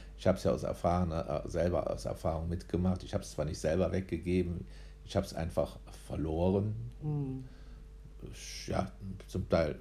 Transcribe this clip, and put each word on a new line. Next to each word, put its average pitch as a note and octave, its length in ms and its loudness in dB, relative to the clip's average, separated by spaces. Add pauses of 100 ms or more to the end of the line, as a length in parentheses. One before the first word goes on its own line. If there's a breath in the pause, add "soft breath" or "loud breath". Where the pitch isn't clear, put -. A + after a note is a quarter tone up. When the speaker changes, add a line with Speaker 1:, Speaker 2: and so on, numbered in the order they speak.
(180 loud breath)
Speaker 1:
ich - 80 -8
hab's - 180 6
ja F2+ 80 6
aus - 100 0
Erfahrung, F2 500 2
äh, - 360 -2
selber E2+ 420 2
aus - 140 -4
Erfahrung D#2+ 440 0
mitgemacht. F2+ 540 2
Ich - 120 -6
hab's G2+ 180 -4
zwar - 140 0
nicht D2+ 120 -2
selber E2 340 4
weggegeben, F2 760 0 (380 loud breath)
ich - 120 -6
hab's F#2+ 180 2
einfach D#2+ 440 0 (280)
verloren. F#2 680 2 (280)
Speaker 2:
Mhm. C#3 420 -2 (1200 loud breath)
Speaker 1:
Ja, - 260 0 (360)
zum F2 200 -2
Teil D#2+ 320 4